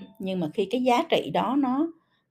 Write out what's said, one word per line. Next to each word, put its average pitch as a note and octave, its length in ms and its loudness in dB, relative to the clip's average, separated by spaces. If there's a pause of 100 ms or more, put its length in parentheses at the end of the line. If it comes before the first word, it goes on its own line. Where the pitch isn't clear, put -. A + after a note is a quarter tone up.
(200)
nhưng F#3+ 200 -4
mà D#3 140 0
khi G3 180 0
cái B3+ 120 0
giá B3+ 260 4
trị - 240 0
đó G3 220 0
nó, C#4+ 360 0 (400)